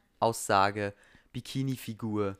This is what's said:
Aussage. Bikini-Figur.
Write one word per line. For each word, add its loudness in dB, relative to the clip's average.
Aussage. 2
Bikini-Figur. -4